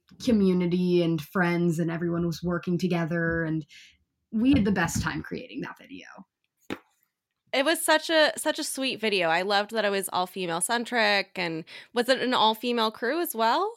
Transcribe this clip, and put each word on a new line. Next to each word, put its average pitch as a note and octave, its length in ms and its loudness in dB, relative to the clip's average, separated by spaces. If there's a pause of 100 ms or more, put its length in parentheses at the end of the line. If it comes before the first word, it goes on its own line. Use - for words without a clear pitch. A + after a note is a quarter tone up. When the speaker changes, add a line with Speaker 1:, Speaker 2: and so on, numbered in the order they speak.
(240)
Speaker 1:
community F3+ 800 4
and E3 180 2
friends, F3 580 0
and E3 100 0
everyone E3+ 380 -2
was E3 160 -6
working F3 340 -2
together, E3 680 0
and D#3 220 -4 (640)
we A#3+ 220 4
had A3 120 4
the G#3+ 60 2
best F3 300 0
time D#3 220 -4
creating - 380 -10
that - 180 -10
video. F2+ 260 -18 (1500)
Speaker 2:
It C4+ 140 2
was E4 200 0
such D#4 240 2
a, D#4 260 4
such D4+ 220 -4
a D#4 60 -6
sweet B3+ 360 -4
video. F#3+ 300 0
I E3+ 140 2
loved G3+ 280 0
that G#3+ 140 0
it G3+ 60 2
was G3 200 -2
all F3+ 140 0
female F3+ 360 -4
centric. A3 720 0
And E3 300 -6 (280)
was A#3 160 -2
it C4 100 4
an B3 140 0
all A3 220 4
female A#3 360 -2
crew C4 300 -4
as D#4 140 -6
well? C4+ 420 0